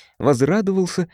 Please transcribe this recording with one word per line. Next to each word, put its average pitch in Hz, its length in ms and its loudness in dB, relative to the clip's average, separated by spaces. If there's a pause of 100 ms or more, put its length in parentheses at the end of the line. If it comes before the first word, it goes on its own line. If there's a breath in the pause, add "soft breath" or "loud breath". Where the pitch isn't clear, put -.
(200 loud breath)
возрадовался 175 960 0